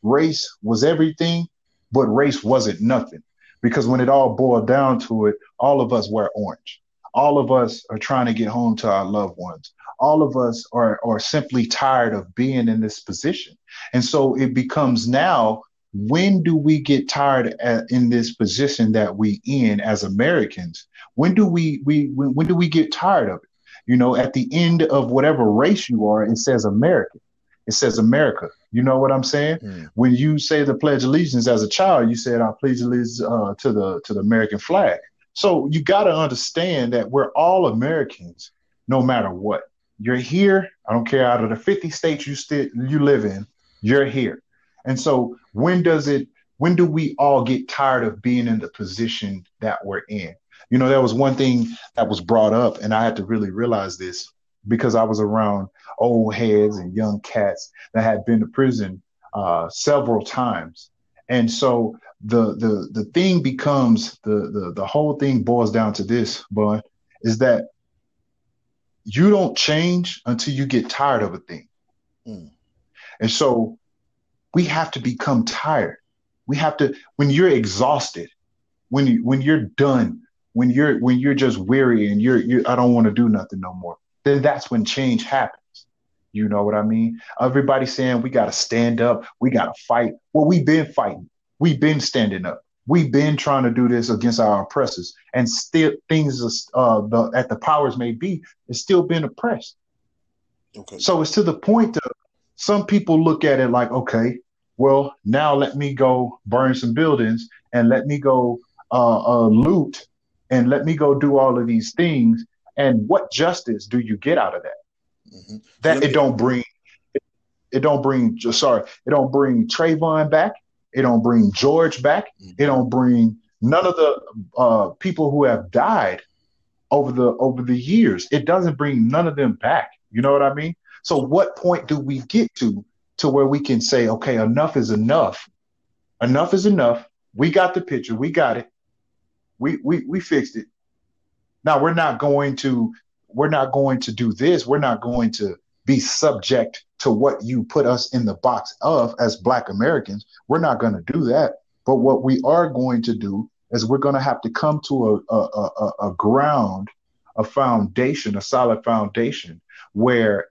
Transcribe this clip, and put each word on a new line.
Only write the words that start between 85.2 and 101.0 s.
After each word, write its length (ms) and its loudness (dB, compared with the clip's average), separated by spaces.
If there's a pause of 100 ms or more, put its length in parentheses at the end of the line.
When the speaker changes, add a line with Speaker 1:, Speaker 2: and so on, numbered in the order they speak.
Speaker 1:
happens. 640 -6 (460)
You 160 -4
know 160 -2
what 120 0
I 60 0
mean? 380 -2 (220)
Everybody 440 0
saying 360 -2
we 80 -6
gotta 240 0
stand 480 -2
up, 240 0 (160)
we 80 2
gotta 240 0 (120)
fight. 280 0 (180)
Well, 140 2
we've 200 2
been 280 2
fighting. 360 -6 (300)
We've 200 2
been 200 2
standing 460 -2
up. 180 -8 (240)
We've 240 2
been 240 2
trying 280 0
to 80 2
do 180 2
this 200 0
against 300 0
our 240 2
oppressors, 500 -4 (200)
and 160 0
still 420 0 (160)
things, 640 -2
uh, 280 2
the, 340 0
at 140 -2
the 80 -4
powers 400 0
may 160 -4
be, 280 -6 (280)
it's 100 -8
still 240 2
been 220 -2
oppressed. 500 -6 (1040)
Speaker 2:
Okay. 220 -20
Speaker 1:
So 220 0